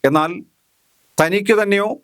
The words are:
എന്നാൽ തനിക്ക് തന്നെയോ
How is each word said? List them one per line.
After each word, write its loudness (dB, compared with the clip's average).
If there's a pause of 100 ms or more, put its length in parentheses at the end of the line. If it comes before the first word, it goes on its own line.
എന്നാൽ 0 (880)
തനിക്ക് 2
തന്നെയോ 0 (140)